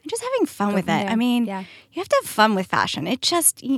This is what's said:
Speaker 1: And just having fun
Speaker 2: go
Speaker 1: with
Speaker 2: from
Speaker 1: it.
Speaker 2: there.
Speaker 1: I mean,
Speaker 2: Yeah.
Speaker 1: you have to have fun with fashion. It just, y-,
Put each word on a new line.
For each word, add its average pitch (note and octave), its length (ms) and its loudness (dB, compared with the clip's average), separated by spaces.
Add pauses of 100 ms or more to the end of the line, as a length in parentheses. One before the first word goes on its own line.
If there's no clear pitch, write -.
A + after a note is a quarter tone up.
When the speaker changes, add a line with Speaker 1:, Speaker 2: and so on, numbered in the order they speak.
Speaker 1:
And D4+ 80 -14
just A#4 140 -6
having B4 240 0
fun G3+ 220 0
Speaker 2:
go G3+ 60 0
Speaker 1:
with F3+ 100 0
Speaker 2:
from E3+ 100 2
Speaker 1:
it. D3+ 80 0
Speaker 2:
there. G3 80 -4
Speaker 1:
I A3+ 40 0
mean, A#3+ 300 2
Speaker 2:
Yeah. G3 140 -6 (320)
Speaker 1:
you - 100 -8
have - 80 -8
to C#5 140 4
have - 60 -12
fun G#3+ 260 4
with F#3+ 100 0
fashion. - 400 -2
It B3 160 -2
just, - 420 0
y-, B3 140 -4